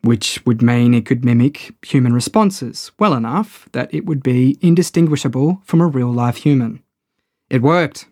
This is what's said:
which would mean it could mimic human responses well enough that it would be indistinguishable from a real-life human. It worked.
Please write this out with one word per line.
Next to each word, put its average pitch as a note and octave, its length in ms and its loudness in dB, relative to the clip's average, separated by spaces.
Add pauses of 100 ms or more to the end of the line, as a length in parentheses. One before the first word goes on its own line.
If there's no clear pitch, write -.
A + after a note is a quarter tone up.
which A#2 440 -2
would A#2 160 0
mean A#2+ 320 4
it A#2 100 0
could B2 220 -2
mimic A#2+ 480 0 (100)
human B2 300 0
responses F#3+ 840 -2
well G#3 140 0
enough C3 600 -6
that B2+ 200 -6
it - 140 -6
would C#3+ 160 -4
be B2+ 400 2
indistinguishable E3 1000 0
from E3 200 0
a F3 40 2
real-life B2 500 -2
human. B2 460 -2 (680)
It C3 100 0
worked. D#3 520 0